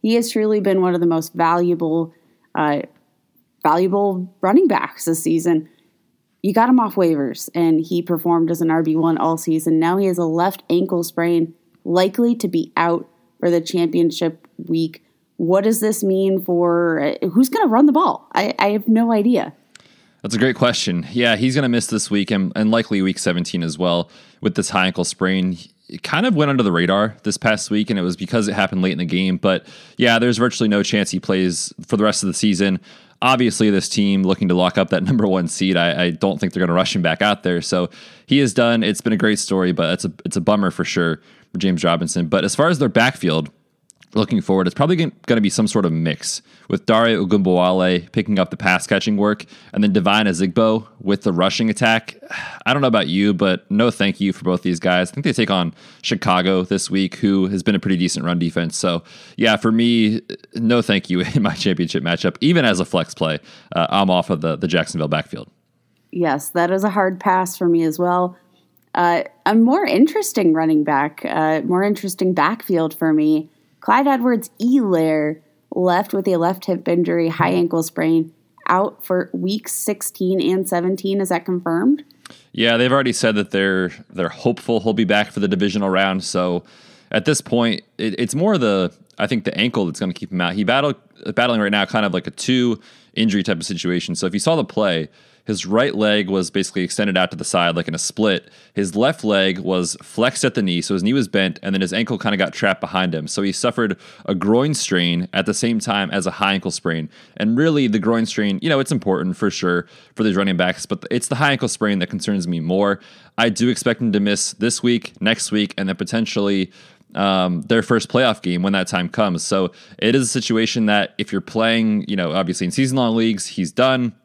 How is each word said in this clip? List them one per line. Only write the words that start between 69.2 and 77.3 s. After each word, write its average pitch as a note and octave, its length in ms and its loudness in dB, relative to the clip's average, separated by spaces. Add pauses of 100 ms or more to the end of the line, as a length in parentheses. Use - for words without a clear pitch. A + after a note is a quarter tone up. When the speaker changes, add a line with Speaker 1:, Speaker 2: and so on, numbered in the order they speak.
Speaker 1:
a G#3+ 80 2
more B3+ 300 4
interesting G#3 680 2
running D#3+ 300 2
back, D3 420 -2
uh, D#3 360 0
more F3+ 220 0
interesting G3 500 -2
backfield E3 600 0
for D#3+ 180 0
me, D#3 380 2 (320)
Clyde C4+ 260 2
Edwards-Helaire G3+ 1300 0 (340)
left F3+ 380 0
with G3 160 -2
a F3+ 80 2
left F#3 280 -2
hip F3+ 220 -4
injury, E3+ 400 0
high E3+ 220 0